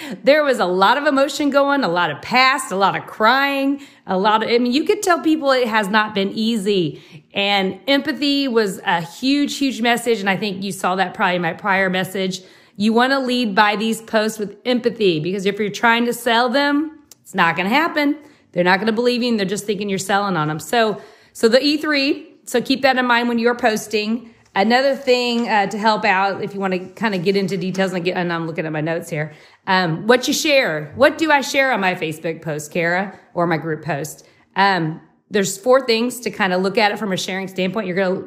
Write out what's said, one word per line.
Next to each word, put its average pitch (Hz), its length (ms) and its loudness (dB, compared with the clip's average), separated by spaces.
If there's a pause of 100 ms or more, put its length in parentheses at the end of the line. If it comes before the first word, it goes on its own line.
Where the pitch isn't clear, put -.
<laughs> 269 220 -12
There 294 200 6
was 262 140 0
a 202 80 0
lot 196 320 4
of 285 80 -2
emotion 294 420 0
going, 277 340 2
a 185 60 0
lot 170 220 0
of 143 100 -8
past, 262 500 0
a 185 60 -4
lot 190 180 2
of 156 120 -6
crying, 277 720 2 (260)
a 190 120 0
lot 214 240 2
of, - 80 -4
I 233 80 4
mean, 247 140 0
you 294 120 0
could 415 180 0
tell 349 200 2
people 277 300 0
it 247 160 2
has 214 200 0
not 214 260 0
been 196 180 -2
easy. 208 680 -2 (300)
And 196 560 0
empathy 277 580 0
was 220 380 0
a 180 160 0
huge, 269 560 -2
huge 247 240 -2
message. 233 400 0
And 196 80 -4
I 190 80 2
think 190 260 -6
you 196 80 -6
saw 185 260 -2
that 180 180 -2
probably 180 220 0
in 175 60 -2
my 170 120 -2
prior 190 340 0
message. 185 540 -4 (340)
You 214 160 0
wanna 254 280 2
lead 247 340 0
by 208 220 4
these 220 260 -2
posts 214 360 -2
with 196 280 -8
empathy, 226 520 0
because 185 280 -4
if 202 120 -2
you're 208 120 -2
trying 233 340 2
to 240 80 0
sell 233 380 0
them, 285 480 0 (240)
it's - 120 -18
not 170 220 2
gonna 180 140 0
happen. 302 480 2 (340)
They're 175 120 2
not 185 160 4
gonna 220 120 0
believe 240 300 0
you, 247 80 0
and 226 80 2
they're 196 80 0
just 190 180 -4
thinking 208 240 -4
you're 190 100 -2
selling 202 380 0
on 151 140 0
'em. 156 80 -4
So, 220 420 0 (320)
so - 160 2
the 262 160 4
E 294 140 2
three, 294 560 -2 (100)
so - 160 -2
keep 247 220 -2
that 262 160 4
in 254 80 2
mind 240 240 2
when 233 80 0
you're 240 160 2
posting. 220 800 -2 (200)
Another 247 420 4
thing, 240 540 0
uh, 202 160 4
to 208 100 -6
help 214 300 2
out, 196 360 0
if 196 120 -8
you 196 60 -6
wanna 185 180 0
kinda 190 400 -4
get 196 180 0
into 196 220 -2
details, 185 340 -2
and, 180 100 -4
get, 180 140 -2
and 175 160 -2
I'm 165 140 -4
looking 160 180 -6
at 160 80 -6
my 156 80 -4
notes 165 300 -4
here, 151 240 -6 (320)
um, 185 400 0
what 247 200 2
you 294 60 0
share. 202 640 0
What 302 220 2
do 311 120 0
I 285 120 4
share 269 300 0
on 214 80 -2
my 185 140 0
Facebook 165 460 -6
post, 151 320 -8
Kara, 180 460 -2 (160)
or 175 120 0
my 170 120 0
group 156 260 -6
post? 151 420 -8 (280)
Um, 180 480 0 (280)
there's 190 280 -2
four 254 260 4
things 240 360 0
to 175 100 -6
kinda 185 260 0
look 190 220 0
at 208 120 4
it 202 80 -6
from 202 140 -4
a 180 60 -2
sharing 190 300 -6
standpoint. 190 380 -4
You're 175 100 -4
gonna 190 300 0